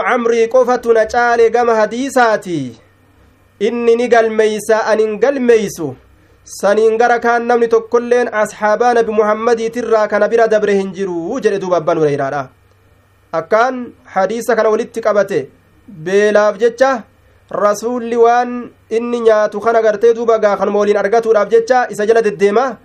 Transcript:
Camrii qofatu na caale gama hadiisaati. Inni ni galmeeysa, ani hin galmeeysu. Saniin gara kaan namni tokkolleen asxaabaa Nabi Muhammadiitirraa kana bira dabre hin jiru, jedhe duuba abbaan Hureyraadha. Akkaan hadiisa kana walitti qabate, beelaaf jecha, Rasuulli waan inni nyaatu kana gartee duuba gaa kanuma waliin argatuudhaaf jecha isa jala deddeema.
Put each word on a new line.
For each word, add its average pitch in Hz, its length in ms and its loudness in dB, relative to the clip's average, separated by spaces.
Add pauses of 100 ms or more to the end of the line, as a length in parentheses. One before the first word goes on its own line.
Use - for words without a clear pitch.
Camrii 226 460 0
qofatu 240 440 0
na 220 140 2
caale 233 440 0
gama 233 240 0
hadiisaati. 214 1000 -2 (840)
Inni 233 360 2
ni 240 120 -2
galmeeysa, 220 800 0
ani 214 160 2
hin 214 180 -4
galmeeysu. 220 760 0 (480)
Saniin 220 540 0
gara 240 220 2
kaan 233 260 0
namni 233 220 2
tokkolleen 240 640 0
asxaabaa 214 600 0
Nabi 220 180 0
Muhammadiitirraa 220 960 0
kana 208 200 0
bira 226 200 2
dabre 208 260 0
hin 190 200 -2
jiru, 185 460 -6
jedhe 202 200 0
duuba 180 160 -2
abbaan 165 220 0
Hureyraadha. 147 500 -2 (840)
Akkaan 233 600 -2 (120)
hadiisa 220 520 -2
kana 220 140 2
walitti 220 300 -4
qabate, 202 480 -2 (400)
beelaaf 202 680 0
jecha, 233 440 0 (480)
Rasuulli 226 680 -4
waan 240 540 2 (200)
inni 240 300 -4
nyaatu 214 400 2
kana 226 220 0
gartee 220 320 2
duuba 226 240 0
gaa 202 180 2
kanuma 202 220 -2
waliin 208 180 2
argatuudhaaf 208 540 0
jecha 233 400 2
isa 208 160 -4
jala 226 160 4
deddeema. 208 640 0